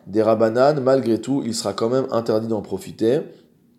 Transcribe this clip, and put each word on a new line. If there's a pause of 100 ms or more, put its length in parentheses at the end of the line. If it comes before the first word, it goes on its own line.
Derabanan,
malgré
tout,
il
sera
quand
même
interdit
d'en
profiter. (580)